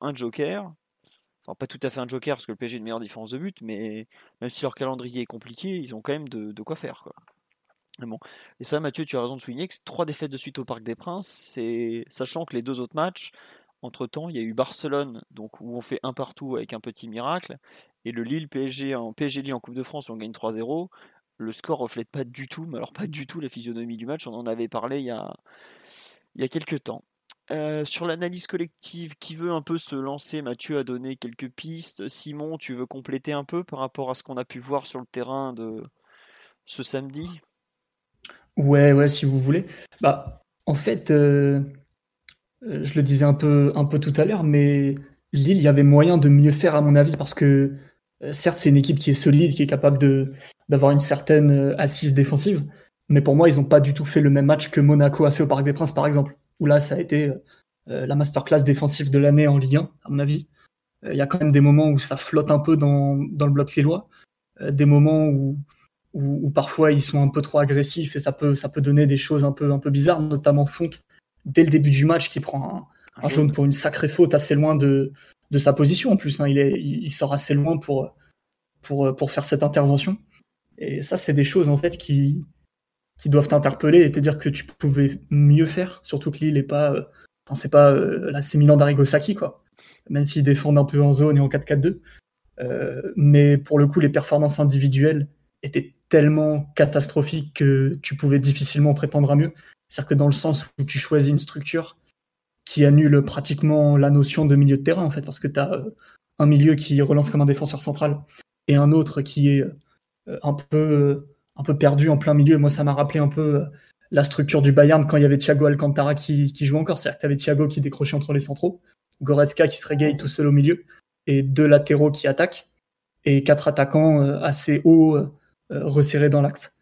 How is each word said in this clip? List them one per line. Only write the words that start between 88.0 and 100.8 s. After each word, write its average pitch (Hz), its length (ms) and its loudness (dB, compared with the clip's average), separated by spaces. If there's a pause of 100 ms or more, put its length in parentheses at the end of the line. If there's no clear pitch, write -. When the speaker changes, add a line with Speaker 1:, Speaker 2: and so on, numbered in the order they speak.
Speaker 2:
l'A 143 120 -6
C 147 160 -2
Milan 147 180 8
d'Arrigo 143 280 4
Sacchi, 147 300 0
quoi. - 300 -10 (440)
Même 143 160 0
s'ils 143 200 0
défendent 143 340 2
un 143 60 4
peu 143 180 0
en 143 100 4
zone 147 240 4
et 139 40 4
en 139 80 2
quatre 139 160 -4
quatre 143 160 0
deux. 175 200 0 (600)
Euh, 127 560 -8
mais 143 420 6
pour 147 200 0
le 147 80 6
coup, 143 140 0
les 147 80 4
performances 147 520 0
individuelles 143 680 2 (340)
étaient 143 320 -6 (140)
tellement 151 680 2
catastrophiques 147 800 -2
que 135 480 2
tu - 140 -8
pouvais 143 220 2
difficilement 143 560 2
prétendre 147 360 0
à 143 60 4
mieux. 151 160 2 (360)
C'est-à-dire - 200 -12
que 147 60 0
dans 143 120 4
le 143 60 4
sens 147 360 -4 (100)
où 143 60 -2